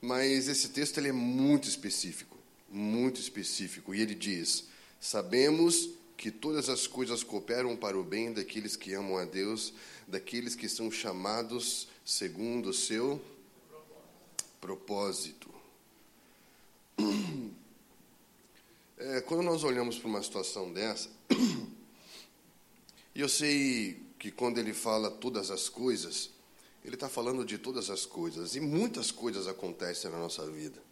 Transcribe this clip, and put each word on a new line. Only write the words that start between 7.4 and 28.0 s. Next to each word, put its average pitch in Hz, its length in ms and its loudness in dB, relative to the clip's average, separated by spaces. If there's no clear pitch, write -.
para 104 200 0
o 95 60 0
bem 110 300 -2
daqueles 104 420 -4
que - 180 -6
amam 95 240 -2
a 90 80 0
Deus, 98 480 -2
daqueles 120 480 -4
que 110 120 -8
são 113 220 -2
chamados 110 1000 -2
segundo 101 680 -2
o 95 40 -2
seu 127 480 0
propósito." 95 920 -4
<clears throat> 170 640 0
É, 131 160 0
quando 165 220 2
nós 165 220 4
olhamos 123 340 2
pra - 100 -4
uma 104 140 0
situação 95 500 -4
dessa, 104 380 -2
<clears throat> - 1900 -2
e - 40 -8
eu 143 80 2
sei 135 720 4
que 104 100 -8
quando 120 300 2
ele 107 160 0
fala 110 340 2
todas 107 400 -2
as 95 180 -2
coisas, 107 640 0
ele 123 140 -10
tá 139 100 -6
falando 123 380 0
de 110 120 -4
todas 120 320 -4
as 95 160 -4